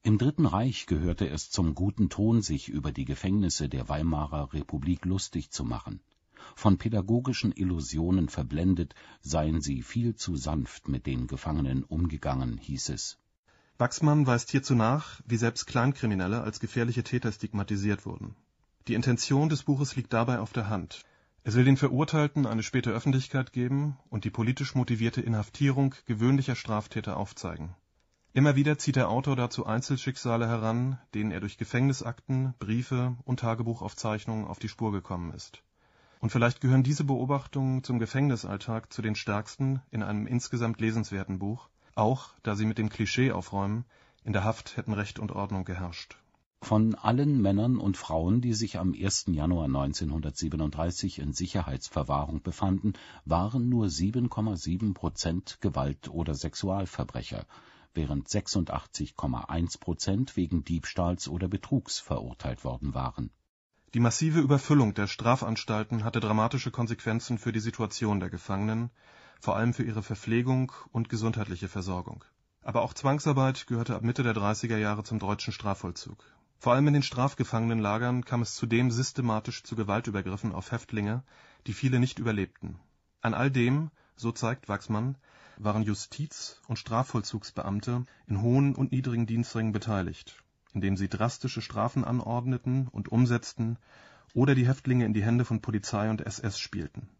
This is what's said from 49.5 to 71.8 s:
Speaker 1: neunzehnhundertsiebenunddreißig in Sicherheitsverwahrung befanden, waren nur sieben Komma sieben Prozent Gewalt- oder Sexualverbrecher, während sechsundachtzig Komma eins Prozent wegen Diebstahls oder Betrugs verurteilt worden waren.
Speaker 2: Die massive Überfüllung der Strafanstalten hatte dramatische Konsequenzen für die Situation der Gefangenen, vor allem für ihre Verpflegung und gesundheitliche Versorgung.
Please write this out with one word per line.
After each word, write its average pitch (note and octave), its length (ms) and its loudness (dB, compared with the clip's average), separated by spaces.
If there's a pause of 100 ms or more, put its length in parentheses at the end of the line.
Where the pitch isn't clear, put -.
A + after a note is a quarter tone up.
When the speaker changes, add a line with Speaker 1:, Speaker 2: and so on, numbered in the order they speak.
Speaker 1:
neunzehnhundertsiebenunddreißig D2+ 1500 -2
in C#2+ 140 -4
Sicherheitsverwahrung D2 1080 -2
befanden, F#2+ 500 0 (320)
waren A2 460 2
nur A#2 180 2
sieben A2 400 0
Komma G#2+ 280 -2
sieben F#2 360 0
Prozent E2+ 720 -4
Gewalt- C#2 480 -2
oder D#2 240 -2
Sexualverbrecher, E2 1120 -6 (480)
während C#2+ 340 -2
sechsundachtzig - 880 -2
Komma B1+ 280 -2
eins E2+ 340 -2
Prozent G2 580 -2
wegen E2+ 260 0
Diebstahls F2 640 -2
oder F2 200 -4
Betrugs - 500 -2
verurteilt - 640 -6
worden B1+ 300 -4
waren. B1+ 380 -6 (640)
Speaker 2:
Die A#2 60 2
massive D#3 400 4
Überfüllung C3+ 520 6
der G2+ 140 0
Strafanstalten A2 1000 0
hatte A2+ 160 0
dramatische A2 500 2
Konsequenzen A#2 680 -2
für A#2 140 -2
die A2 80 0
Situation G#2+ 600 -2
der F2+ 80 -4
Gefangenen, G#2+ 640 -2 (500)
vor - 160 0
allem A#2+ 160 4
für B2+ 120 -2
ihre A2 180 -2
Verpflegung B2 680 0 (200)
und A#2 160 -2
gesundheitliche G#2+ 600 -2
Versorgung. F2+ 540 -6 (400)